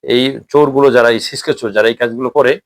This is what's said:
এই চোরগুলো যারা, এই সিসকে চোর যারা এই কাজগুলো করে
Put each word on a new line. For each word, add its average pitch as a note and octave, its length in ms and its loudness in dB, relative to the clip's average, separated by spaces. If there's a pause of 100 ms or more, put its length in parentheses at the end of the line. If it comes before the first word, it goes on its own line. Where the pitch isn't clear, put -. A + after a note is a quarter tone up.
এই B2+ 360 -2 (100)
চোরগুলো C#3 420 2
যারা, A#2+ 180 4
এই A#2 100 0
সিসকে - 340 -8
চোর A#2 180 -6
যারা G#2+ 160 2
এই A#2 60 0
কাজগুলো A#2+ 360 -6
করে C#3+ 360 0